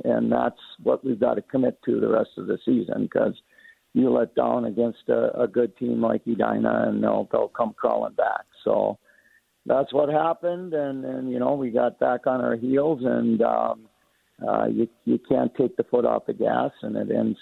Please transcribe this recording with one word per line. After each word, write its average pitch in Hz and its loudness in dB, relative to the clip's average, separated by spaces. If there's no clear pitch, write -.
and 117 2
that's 120 0
what 131 2
we've 123 -2
gotta 117 2
commit 127 -2
to 117 0
the 110 2
rest 110 2
of 98 -10
the 98 -4
season, - 0
'cause 110 0
you 123 4
let 123 0
down 120 0
against 113 -2
a, 117 0
a 123 2
good 120 0
team 120 -2
like 113 0
Edina, 113 0
and 107 -2
they'll, 107 0
they'll 113 0
come 110 -4
crawling 113 -2
back. 107 -2
So 104 0
that's 135 0
what 143 2
happened, 165 -2
and, 139 -4
and, 131 -6
you 123 -4
know, 127 0
we 131 -4
got 120 0
back 127 0
on 127 0
our 120 0
heels, 131 0
and, 117 2
um, 113 0
uh, 110 0
you, 113 0
you 120 2
can't 127 0
take 123 0
the 117 2
foot 120 0
off 117 -2
the - -2
gas, 117 0
and 110 -6
it 110 -2
ends, 110 0